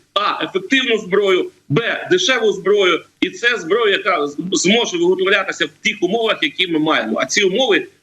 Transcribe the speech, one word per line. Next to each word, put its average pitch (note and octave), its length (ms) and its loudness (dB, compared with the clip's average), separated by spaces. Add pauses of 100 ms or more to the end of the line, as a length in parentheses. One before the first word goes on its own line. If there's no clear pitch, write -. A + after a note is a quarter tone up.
(140)
а, G3 320 -2
ефективну A3+ 520 0
зброю, F#3+ 540 0 (180)
б, F#3+ 420 -2
дешеву G#3+ 400 2
зброю, F#3 500 2 (200)
і F#3 80 0
це A#3 300 -2
зброя, G3+ 320 0
яка E3+ 360 0
з-, C#3+ 100 -12 (140)
зможе G3+ 460 2
виготовлятися F#3 680 0
в D3 40 -4 (120)
тих G#3+ 200 -4
умовах, G#3+ 400 0
які E3+ 260 -2
ми D#3+ 120 0
маємо. C3 420 0
А - 40 -2
ці - 180 0
умови, F#3+ 440 0 (160)